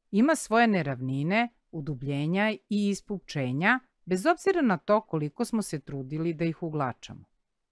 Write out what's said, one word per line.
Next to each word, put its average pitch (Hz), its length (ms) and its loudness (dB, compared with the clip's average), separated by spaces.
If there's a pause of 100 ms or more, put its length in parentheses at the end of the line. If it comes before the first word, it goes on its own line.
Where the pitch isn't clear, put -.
(100)
ima 262 240 4
svoje 233 320 4
neravnine, 147 840 0 (220)
udubljenja 151 800 -2
i 208 380 -2
ispupčenja, 185 920 -2 (240)
bez 185 220 0
obzira 349 360 2
na 214 140 4
to 208 240 2
koliko 156 440 -4
smo 226 180 0
se 151 180 -6
trudili 151 540 -6
da 156 100 -2
ih 165 180 -2
uglačamo. 127 720 -6 (360)